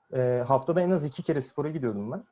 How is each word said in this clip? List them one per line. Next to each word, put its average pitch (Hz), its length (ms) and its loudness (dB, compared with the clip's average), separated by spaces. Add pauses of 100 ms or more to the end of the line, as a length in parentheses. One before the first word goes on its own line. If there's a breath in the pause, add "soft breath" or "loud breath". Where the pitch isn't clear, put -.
(140)
E, 123 340 0
haftada 139 340 2
en 180 100 2
az 156 140 2
iki 151 180 -8
kere 147 180 0
spora 143 280 -4
gidiyordum 117 420 -4
ben. 190 200 -10